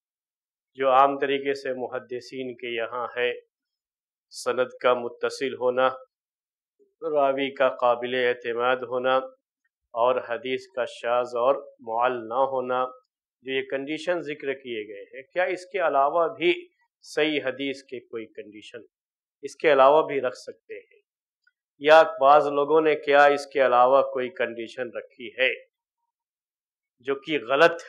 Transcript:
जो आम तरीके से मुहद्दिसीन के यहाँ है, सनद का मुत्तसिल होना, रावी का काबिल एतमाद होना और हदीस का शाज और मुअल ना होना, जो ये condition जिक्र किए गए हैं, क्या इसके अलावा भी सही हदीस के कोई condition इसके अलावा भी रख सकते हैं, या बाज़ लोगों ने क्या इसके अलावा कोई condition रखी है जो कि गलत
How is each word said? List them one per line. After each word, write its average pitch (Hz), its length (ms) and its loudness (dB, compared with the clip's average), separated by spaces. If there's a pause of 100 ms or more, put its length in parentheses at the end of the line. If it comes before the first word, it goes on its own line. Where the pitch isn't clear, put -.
(760)
जो 135 140 0
आम 139 260 6
तरीके 139 380 -2
से 135 200 -8
मुहद्दिसीन 127 800 -10
के 120 200 -10
यहाँ 113 380 -6
है, 123 200 -2 (1000)
सनद 123 360 -4 (120)
का 123 140 4
मुत्तसिल 120 600 -6
होना, 123 320 0 (1120)
रावी 139 500 0
का 135 160 2 (100)
काबिल 123 380 0
एतमाद 123 720 -2
होना 127 360 0 (720)
और 123 320 0
हदीस 127 400 -8 (100)
का 120 120 -4
शाज 120 500 -4
और 123 200 2 (240)
मुअल 117 320 -2 (120)
ना 120 260 -2
होना, 127 340 -2 (600)
जो 131 60 -8
ये 135 120 -2
condition 151 600 -6
जिक्र 143 320 -8
किए 120 300 -10
गए 101 220 -16
हैं, 131 180 -20
क्या 175 220 -4
इसके 190 340 -8
अलावा 156 480 2
भी 156 240 0 (520)
सही 151 340 -2
हदीस 131 440 -6
के 123 180 -14
कोई 117 260 -12
condition 107 560 -20 (600)
इसके 143 260 -2
अलावा 143 340 6
भी 143 160 -6
रख 123 160 -4
सकते - 380 -20
हैं, - 280 -20 (800)
या 151 200 8 (180)
बाज़ 143 300 6
लोगों 143 320 2
ने 156 160 2
क्या 143 320 4
इसके 143 320 -2
अलावा 127 480 6
कोई 127 220 -6
condition 117 640 -8
रखी 110 420 -16
है 127 140 0 (1600)
जो 139 100 -2
कि 147 240 -4
गलत 156 460 2